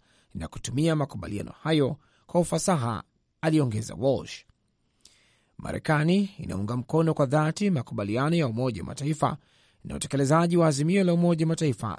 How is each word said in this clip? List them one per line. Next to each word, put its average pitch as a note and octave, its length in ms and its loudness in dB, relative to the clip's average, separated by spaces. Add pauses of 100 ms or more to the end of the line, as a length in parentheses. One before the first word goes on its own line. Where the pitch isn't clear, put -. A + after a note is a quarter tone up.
(340)
na D#2+ 140 -10
kutumia D#3 480 0
makubaliano G#2 560 -6 (100)
hayo D3 340 2 (300)
kwa F3 140 0
ufasaha, D3+ 640 0 (420)
aliongeza B2 500 0
Walsh. - 500 -2 (1120)
Marekani E3+ 800 0
inaunga G#2 380 -4
mkono D#3 380 0
kwa C#3+ 120 2
dhati D#3 440 0
makubaliano A#2+ 640 0
ya D#3 120 2
Umoja A#2 340 -2
wa - 40 -8
Mataifa C#3+ 500 -2 (480)
na - 120 -8
utekelezaji D#3+ 600 2
wa E3 120 6
azimio D#3+ 360 2
la F3 100 2
Umoja E3+ 320 2
wa - 20 2
Mataifa C#3 500 -2